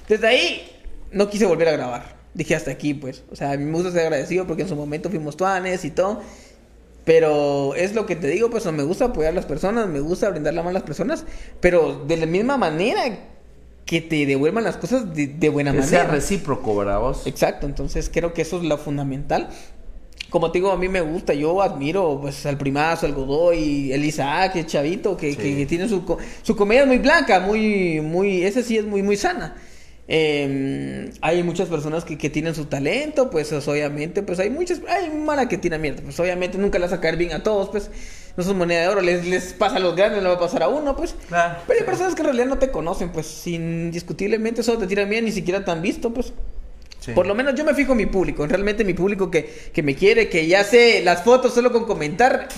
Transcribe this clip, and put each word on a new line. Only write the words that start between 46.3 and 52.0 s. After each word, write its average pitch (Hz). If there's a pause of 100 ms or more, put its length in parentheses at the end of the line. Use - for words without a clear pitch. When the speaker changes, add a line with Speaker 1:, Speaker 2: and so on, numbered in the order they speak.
Speaker 2:
Sí. -
Speaker 1:
Por 180
lo 202
menos 269
yo 302
me 302
fijo 262
en 247
mi 190
público, 156
en 147
realmente 202
mi 185
público 190
que, 165 (280)
que 165
me 139
quiere, 214
que 160
ya 190
sé 226
las 175
fotos 254
solo 240
con 220
comentar, 170 (100)